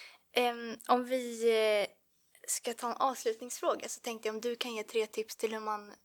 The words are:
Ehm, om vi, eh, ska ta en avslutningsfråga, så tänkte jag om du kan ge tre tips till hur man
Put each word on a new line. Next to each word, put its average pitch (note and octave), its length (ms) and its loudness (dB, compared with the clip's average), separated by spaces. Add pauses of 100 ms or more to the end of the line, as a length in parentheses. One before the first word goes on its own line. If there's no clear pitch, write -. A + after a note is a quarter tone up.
(320)
Ehm, A#3 560 2
om B3 180 6
vi, A#3+ 440 2 (320)
eh, F#3+ 60 0 (600)
ska - 260 -2
ta A#3+ 180 -6
en - 60 -6
avslutningsfråga, B3 920 0
så - 100 -10
tänkte A3 280 -6
jag G#3+ 80 -2
om G#3+ 60 -6
du A#3+ 140 -2
kan A#3 180 -4
ge G#3+ 100 -6
tre G#3+ 240 0
tips - 280 -6
till A3 180 -2
hur A3 60 -6
man G#3 340 -6 (120)